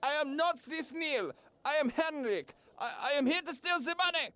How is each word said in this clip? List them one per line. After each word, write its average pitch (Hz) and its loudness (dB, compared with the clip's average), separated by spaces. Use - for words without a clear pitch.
I 269 2
am 277 -2
not 330 2
this 320 -6
Neil. 285 -2
I 285 0
am 302 4
Henrik. 269 -2
I, - -2
I 285 4
am 277 4
here 330 4
to 339 -6
steal 349 0
the 294 -2
money. 339 0